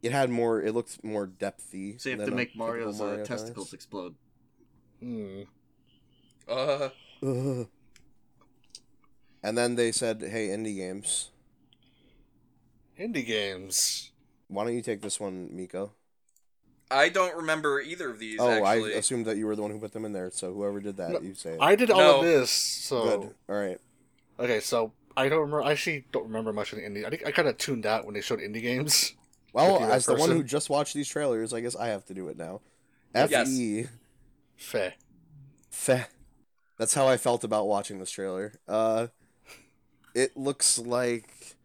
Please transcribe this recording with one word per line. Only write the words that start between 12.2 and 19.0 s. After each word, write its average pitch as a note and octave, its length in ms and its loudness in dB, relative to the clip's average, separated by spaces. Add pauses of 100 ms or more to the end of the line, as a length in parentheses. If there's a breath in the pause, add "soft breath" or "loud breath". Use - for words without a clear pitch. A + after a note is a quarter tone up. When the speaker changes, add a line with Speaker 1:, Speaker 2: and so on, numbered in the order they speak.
Speaker 3:
Indie F3+ 260 -4
games. G2 880 -2 (360)
Speaker 1:
Why G2+ 180 -4
don't A#2+ 100 -2
you A#2+ 80 -4
take G#2+ 180 -4
this G2+ 180 -6
one, F#2 360 -8
Miko? F#2 380 -8 (960)
Speaker 4:
I C#3+ 180 6
don't F3+ 260 2
remember D#3 460 0
either D#3 300 -8
of G#2+ 80 -12
these, A2 200 -8
Speaker 1:
Oh, B2 80 6 (160)
I G2+ 120 6
Speaker 4:
actually. G#2+ 180 2
Speaker 1:
assumed A2+ 320 0